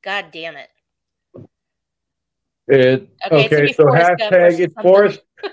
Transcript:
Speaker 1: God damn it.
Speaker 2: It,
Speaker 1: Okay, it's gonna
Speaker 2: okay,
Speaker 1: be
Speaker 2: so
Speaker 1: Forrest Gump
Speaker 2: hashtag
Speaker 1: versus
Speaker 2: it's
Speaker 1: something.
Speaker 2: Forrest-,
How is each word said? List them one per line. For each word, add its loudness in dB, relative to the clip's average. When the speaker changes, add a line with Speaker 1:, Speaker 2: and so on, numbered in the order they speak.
Speaker 1:
God -12
damn -16
it. -20
Speaker 2:
It, 2
Speaker 1:
Okay, 2
it's -4
gonna 0
Speaker 2:
okay, 0
Speaker 1:
be -4
Speaker 2:
so 0
Speaker 1:
Forrest 2
Gump -10
Speaker 2:
hashtag -6
Speaker 1:
versus 2
Speaker 2:
it's -4
Speaker 1:
something. 0
Speaker 2:
Forrest-, 0